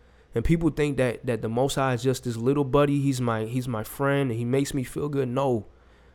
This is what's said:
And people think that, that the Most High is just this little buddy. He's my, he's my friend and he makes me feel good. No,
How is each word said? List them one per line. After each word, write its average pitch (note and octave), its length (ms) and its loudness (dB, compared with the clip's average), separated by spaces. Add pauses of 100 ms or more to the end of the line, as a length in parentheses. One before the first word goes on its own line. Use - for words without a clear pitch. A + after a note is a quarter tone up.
(340)
And A2+ 100 0
people E3 260 4
think D3 280 -2
that, B2+ 280 0
that A#2 160 -2
the A2+ 60 -4
Most B2+ 280 0
High C3+ 180 0
is A2+ 80 -4
just C3 220 0
this A#2 120 -4
little C#3 280 2
buddy. C#3+ 360 4
He's C3+ 200 0
my, A2 260 0
he's B2 220 -4
my A2 160 -2
friend C#3 460 0
and A2+ 80 -2
he A#2+ 60 -2
makes C3+ 300 0
me C3 100 -2
feel - 240 -6
good. C#3 200 -2
No, B2 380 0 (480)